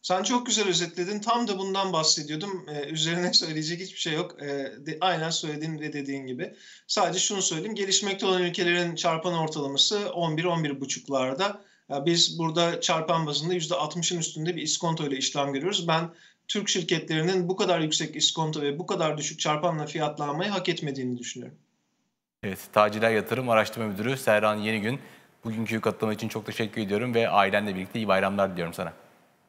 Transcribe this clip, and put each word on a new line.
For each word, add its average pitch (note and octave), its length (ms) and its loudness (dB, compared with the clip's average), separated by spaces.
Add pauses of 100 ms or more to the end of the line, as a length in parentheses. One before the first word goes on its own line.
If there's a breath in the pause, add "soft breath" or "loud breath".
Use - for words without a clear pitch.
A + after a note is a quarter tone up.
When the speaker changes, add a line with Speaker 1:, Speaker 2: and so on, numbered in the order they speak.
Speaker 1:
Sen F#3+ 220 0
çok B3 220 2
güzel G#3+ 220 2
özetledin. F3 520 0
Tam A#3 280 2
da G3 100 -2
bundan F#3+ 360 0
bahsediyordum. D#3+ 760 0
Ee, D3 160 -6
üzerine D#3+ 480 0
<laughs> - 0 -
söyleyecek D#3 460 0
hiçbir F#3+ 200 -10
şey E3 140 -2
yok. E3+ 280 -4
Ee, C#3+ 60 -8 (380)
de-, D#3 160 -8
aynen E3 280 0
söylediğin D#3 500 -4
ve D3 140 -6
dediğin C#3 340 -6
gibi. C#3+ 260 -8 (340 loud breath)
Sadece F3+ 320 0
şunu G3 220 0
söyleyeyim. F#3 340 -2
Gelişmekte G3 500 0
olan F#3 160 4
ülkelerin F3 540 2
çarpan E3 380 0
ortalaması D#3 800 0
on E3 240 0
bir, E3 60 -2
on E3+ 200 2
bir C#3 180 -2
buçuklarda. C3+ 800 -2 (280 loud breath)
Ya C#3+ 160 -2
biz E3+ 340 4
burada E3+ 420 2
çarpan D#3+ 460 2
bazında D3 260 0
yüzde E3 220 -2
altmışın E3 440 -2
üstünde D#3+ 360 -4
bir D3 60 -4
iskonto D#3 460 0
ile C3+ 100 -2
işlem C#3 360 0
görüyoruz. E3+ 340 0
Ben E3 220 2 (380 loud breath)
Türk G3+ 220 -2
şirketlerinin E3+ 800 0
bu F#3 60 0
kadar F3+ 240 4
yüksek D#3 360 0
iskonto D#3 460 2
ve C#3+ 180 -2
bu F3+ 80 -6
kadar D#3+ 300 0
düşük - 220 -6
çarpanla D#3 460 0
fiyatlanmayı D3+ 640 -2
hak F#3+ 200 -2
etmediğini C3 480 -2
düşünüyorum. B2 400 -12 (840)
Speaker 2:
Evet, F#2+ 160 -6 (140)
Taciler G#2+ 380 6
Yatırım A2+ 380 0
Araştırma A2 380 4
Müdürü A2 300 -2
Serhan G#2+ 380 4
Yenigün, A2 440 -2 (440 loud breath)
bugünkü A2 380 -2
katılım G#2+ 300 0
için G#2+ 160 -4
çok G#2+ 180 -6
teşekkür A2 360 -4
ediyorum G#2+ 320 0
ve A2+ 160 4
ailenle G2+ 460 4
birlikte F#2 240 -6
iyi G#2+ 80 -2
bayramlar G2 440 4
diliyorum E2+ 220 -4
sana. F2 200 -6 (540)